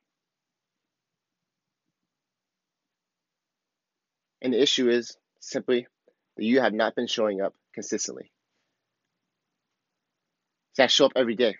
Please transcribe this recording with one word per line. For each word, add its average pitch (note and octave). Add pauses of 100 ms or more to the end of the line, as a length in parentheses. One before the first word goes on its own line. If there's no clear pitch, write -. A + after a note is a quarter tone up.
(4000)
And B2+
the A#2+
issue C3
is A#2+ (240)
simply B2 (500)
that -
you B2
have G#2+
not A2
been B2
showing G#2+
up G2 (200)
consistently. - (2500)
See, C3+
I B2
show C#3
up -
every A#2+
day A2+